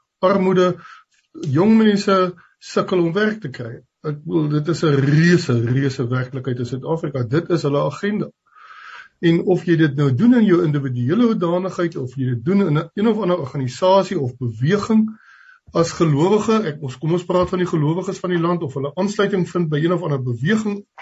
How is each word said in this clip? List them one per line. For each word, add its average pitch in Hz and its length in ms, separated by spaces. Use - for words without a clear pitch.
Armoede, 185 600
jong 180 300
mense 196 580
sukkel - 400
om 165 140
werk 214 280
te 139 100
kry. 120 320
Ek 147 220
bedoel, 165 240
dit 151 200
is 165 140
'n 156 120
reëse, 135 680
reëse 131 440
werklikheid 127 500
in 123 80
Suid-Afrika. 139 560
Dit 139 280
is 170 120
hulle 147 220
agenda. 202 460
En 170 260
of 180 180
jy 170 120
dit 151 200
nou 143 180
doen 233 200
in 226 100
jou 180 200
individuele 143 600
hoedanigheid, 180 720
of 127 200
jy 135 80
dit 123 200
doen 196 220
in 151 120
'n, - 160
een 208 140
of 214 100
ander 180 200
organisasie 180 840
of 123 160
beweging, 196 720
as 165 200
gelowige, 196 720
ek, 151 180
ons, 127 160
kom 160 140
ons 180 120
praat 180 240
van 185 100
die 180 80
gelowiges 175 520
van 180 120
die 180 80
land, 170 240
of 139 120
hulle 139 200
aansluiting 196 540
vind 175 200
by 151 100
een 170 140
of 175 100
ander 143 200
beweging, 202 640